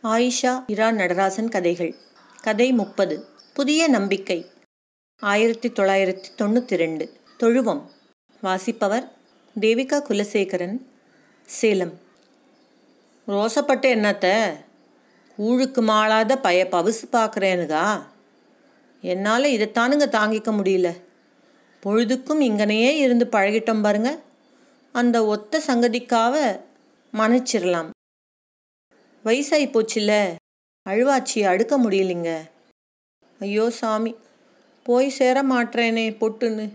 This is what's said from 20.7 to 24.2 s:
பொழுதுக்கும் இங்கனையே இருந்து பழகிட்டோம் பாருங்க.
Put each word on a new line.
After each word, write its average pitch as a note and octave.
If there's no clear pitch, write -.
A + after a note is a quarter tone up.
பொழுதுக்கும் B3
இங்கனையே G#3+
இருந்து A#3+
பழகிட்டோம் G#3+
பாருங்க. G#3